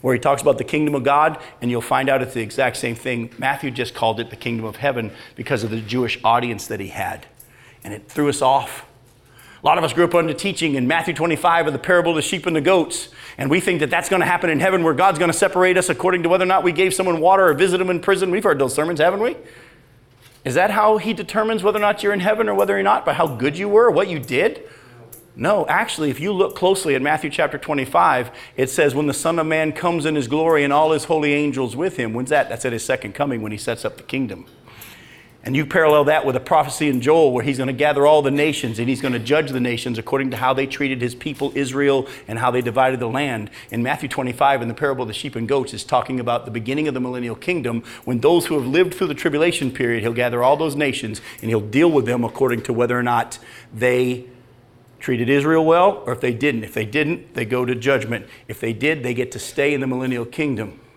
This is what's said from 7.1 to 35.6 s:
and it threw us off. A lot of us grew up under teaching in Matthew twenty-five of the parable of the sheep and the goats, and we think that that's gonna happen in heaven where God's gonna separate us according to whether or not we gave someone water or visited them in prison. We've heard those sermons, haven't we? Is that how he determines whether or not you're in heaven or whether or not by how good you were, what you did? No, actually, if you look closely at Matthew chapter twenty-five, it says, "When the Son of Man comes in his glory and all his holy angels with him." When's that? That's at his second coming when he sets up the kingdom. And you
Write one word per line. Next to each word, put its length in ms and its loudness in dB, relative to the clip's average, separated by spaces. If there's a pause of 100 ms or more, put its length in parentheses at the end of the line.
and 100 -12
it 140 -16
threw 200 -2
us 140 0
off. 440 0 (760)
A 40 2
lot 100 4
of 60 0
us 100 -2
grew 120 4
up 100 0
under 180 2
teaching 400 -2
in 140 0
Matthew 260 0
twenty-five 540 2
of 60 -2
the 40 -4
parable 360 2
of 20 0
the 80 -2
sheep 240 -4
and 80 -2
the 60 2
goats, 480 2 (280)
and 100 -4
we 120 4
think 200 0
that 120 0
that's 180 0
gonna 160 2
happen 240 0
in 100 2
heaven 240 2
where 120 2
God's 240 4
gonna 140 2
separate 440 4
us 100 2
according 360 0
to 60 0
whether 120 4
or 60 0
not 160 2
we 80 2
gave 240 0
someone 240 0
water 260 6
or 80 6
visited 260 2
them 120 0
in 80 0
prison. 320 0
We've 120 0
heard 140 2
those 160 0
sermons, 260 -2
haven't 200 4
we? 160 -2 (1080)
Is 120 -4
that 160 4
how 260 4
he 160 -2
determines 480 -2
whether 160 2
or 40 0
not 200 0
you're 100 0
in 100 -2
heaven 280 0
or 60 0
whether 200 2
or 60 0
not 240 2
by 80 2
how 140 0
good 280 -2
you 140 -4
were, 220 6
what 160 2
you 100 -6
did? 440 -2 (760)
No, 340 0
actually, 400 0
if 100 -4
you 140 -2
look 220 0
closely 400 2
at 80 0
Matthew 260 0
chapter 300 -2
twenty-five, 720 0 (260)
it 140 0
says, 240 2
"When 100 0
the 80 0
Son 240 -2
of 80 0
Man 280 0
comes 340 -2
in 80 0
his 120 -2
glory 360 2
and 100 0
all 180 4
his 120 0
holy 320 0
angels 400 -2
with 220 -4
him." 160 -4
When's 180 -4
that? 180 2
That's 160 -8
at 80 -2
his 100 -6
second 300 -4
coming 300 -4
when 80 -8
he 80 -8
sets 260 -6
up 120 -6
the 60 -20
kingdom. 420 -6 (1000)
And 120 -4
you 100 0